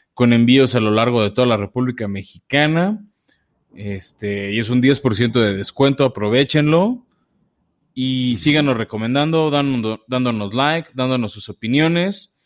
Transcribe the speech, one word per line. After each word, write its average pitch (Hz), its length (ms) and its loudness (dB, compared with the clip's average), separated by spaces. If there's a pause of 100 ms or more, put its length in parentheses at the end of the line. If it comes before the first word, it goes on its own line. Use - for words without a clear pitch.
(140)
con 120 200 2
envíos 123 420 4
a 117 60 2
lo 107 100 2
largo 117 320 2
de 101 80 0
toda 123 160 2
la 113 100 2
República 120 500 -4
Mexicana. 156 960 -2 (680)
Este, 101 800 -8
y 110 80 -2
es 110 100 -4
un 123 120 0
diez 135 180 4
por 113 160 0
ciento 117 260 2
de 101 160 2
descuento, 135 480 0
aprovéchenlo. 147 1040 0 (840)
Y 127 440 -2
síganos 147 400 0
recomendando, 139 760 -2
dando-, 127 560 -2
dándonos 117 460 -2
like, 151 400 -2
dándonos 127 400 -2
sus - 160 -14
opiniones. 165 840 -2 (140)